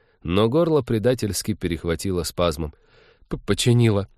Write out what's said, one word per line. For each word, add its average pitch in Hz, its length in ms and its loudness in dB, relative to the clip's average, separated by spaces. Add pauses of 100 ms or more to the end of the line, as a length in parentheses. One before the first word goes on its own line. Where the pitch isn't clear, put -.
(220)
но 98 260 2
горло 156 340 2
предательски 110 720 -2
перехватило 85 720 -4
спазмом. 80 500 -2 (540)
«П-, 147 100 -8
починила». 110 800 2